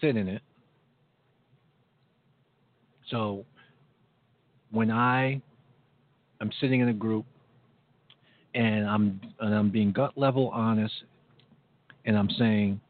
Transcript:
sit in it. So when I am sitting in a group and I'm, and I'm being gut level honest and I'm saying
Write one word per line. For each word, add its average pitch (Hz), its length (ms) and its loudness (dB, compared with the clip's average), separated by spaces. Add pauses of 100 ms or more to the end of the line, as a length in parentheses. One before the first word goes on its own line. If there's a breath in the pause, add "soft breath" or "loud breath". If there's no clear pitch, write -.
sit 143 160 2
in 98 120 0
it. 101 140 -8 (2750)
So 104 340 -6 (1300 soft breath)
when 110 200 0
I 127 500 0 (1000)
am 107 100 -6 (100)
sitting 131 200 0
in 120 80 2
a 117 60 0
group 110 320 -4 (1300 soft breath)
and 110 340 2
I'm, 104 320 0 (200)
and 107 140 0
I'm 104 160 2
being 104 220 2
gut 135 240 -2
level 135 340 0
honest 110 440 0 (1120)
and 107 120 2
I'm 101 220 2
saying 104 520 2